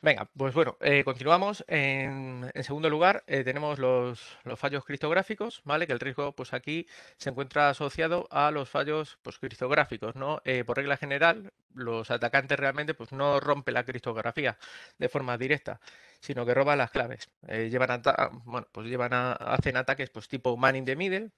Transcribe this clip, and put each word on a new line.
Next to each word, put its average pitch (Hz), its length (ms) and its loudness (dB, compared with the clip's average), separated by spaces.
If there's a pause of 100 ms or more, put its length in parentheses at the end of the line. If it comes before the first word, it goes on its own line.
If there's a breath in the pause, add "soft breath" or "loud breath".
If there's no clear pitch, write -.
Venga, 139 340 2
pues 135 160 0
bueno, 143 300 4
eh, 143 200 6
continuamos. 160 640 2
En, 135 840 -2
en 135 120 -6
segundo 151 260 0
lugar, 180 360 4
eh, 139 160 0
tenemos 143 360 -2
los, 123 680 0
los 117 160 -10
fallos 139 240 -2
criptográficos, 180 800 -2
¿vale? 156 220 0
Que 143 80 0
el 120 60 -4
riesgo, 139 320 -4
pues, - 200 -10
aquí 151 340 -6 (300 loud breath)
se - 140 -6
encuentra 139 400 2
asociado 160 600 -2
a 147 200 4
los 143 180 -4
fallos, 151 540 -2
pues, - 160 -14
criptográficos, 127 760 0
¿no? 139 300 -4
Eh, 127 180 0
por 117 140 -2
regla 139 220 0
general, 139 560 2 (180)
los 117 380 -4
atacantes 131 480 2
realmente, 143 340 0
pues, 117 200 -10
no 139 280 2
rompen 135 320 0
la 123 140 0
criptografía 117 720 -4 (400 loud breath)
de 139 100 0
forma 127 300 -2
directa, - 420 -2 (400 loud breath)
sino 123 240 -6
que 120 80 2
roban 139 240 4
las 127 140 2
claves. 127 400 -4 (180)
Eh, 113 220 -4
llevan 127 200 2
ata-, 123 380 2 (160)
bueno, 117 280 -8
pues, 110 140 -10
llevan 123 280 -2
a, 123 180 2
hacen 127 460 0
ataques, 131 320 -2
pues, - 180 -14
tipo 127 300 -2
man 131 180 4
in 135 80 -6
the 131 120 0
middle 190 420 -4